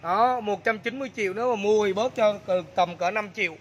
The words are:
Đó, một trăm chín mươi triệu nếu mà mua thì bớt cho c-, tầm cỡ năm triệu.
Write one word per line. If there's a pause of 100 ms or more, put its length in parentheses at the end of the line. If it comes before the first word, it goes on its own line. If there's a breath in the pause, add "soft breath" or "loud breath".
Đó,
một
trăm
chín
mươi
triệu
nếu
mà
mua
thì
bớt
cho
c-, (120)
tầm
cỡ
năm
triệu.